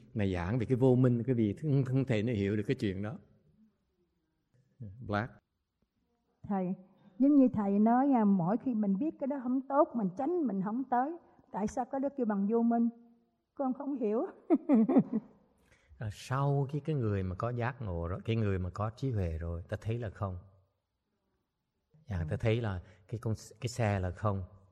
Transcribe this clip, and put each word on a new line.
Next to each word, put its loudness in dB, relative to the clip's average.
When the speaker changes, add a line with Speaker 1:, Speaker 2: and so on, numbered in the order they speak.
Speaker 1:
mà 0
giảng 0
về -2
cái 0
vô 6
minh, 4
cái -2
vị 2
không, 0
không 0
thể 0
nào 0
hiểu 2
được 0
cái 0
chuyện -2
đó. -8
Black. -4
Speaker 2:
Thầy, -2
giống 6
như 8
thầy 0
nói 4
nha, 4
mỗi 4
khi -2
mình 0
biết -2
cái -4
đó -4
không 0
tốt, 4
mình -2
tránh, 0
mình -2
không -4
tới. -2
Tại -4
sao -4
cái -6
đó -2
kêu -2
bằng 0
vô 2
minh? 4
Con -2
không -6
hiểu. -2
<laughs> 4
Speaker 1:
À, -6
sau 0
cái, -4
cái -2
người 0
mà -4
có -4
giác -4
ngộ -4
rồi, -6
cái 0
người 0
mà -4
có -4
trí -6
huệ -2
rồi, -6
ta -6
thấy -4
là -6
không. -6
Dạ, -4
Speaker 2:
Ừ. -2
Speaker 1:
ta -4
thấy 2
là -4
cái -6
con, -4
cái -4
xe 0
là -2
không. -2